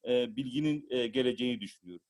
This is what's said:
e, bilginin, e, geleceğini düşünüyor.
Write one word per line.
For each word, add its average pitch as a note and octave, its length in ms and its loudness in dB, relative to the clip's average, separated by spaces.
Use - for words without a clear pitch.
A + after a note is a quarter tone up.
e, B2 280 2
bilginin, C#3+ 540 0
e, B2 160 2
geleceğini B2 540 0
düşünüyor. F2+ 500 -14